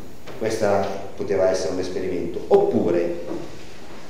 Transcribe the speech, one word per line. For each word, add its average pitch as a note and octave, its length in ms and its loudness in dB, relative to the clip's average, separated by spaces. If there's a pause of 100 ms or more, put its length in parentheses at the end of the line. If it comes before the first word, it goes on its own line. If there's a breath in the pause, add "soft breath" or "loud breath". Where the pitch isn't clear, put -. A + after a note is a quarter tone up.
(380)
Questa G2 800 0
poteva F#2+ 320 2
essere F#2 240 0
un F#2 60 -2
esperimento. F2+ 680 -2
Oppure - 720 4 (920)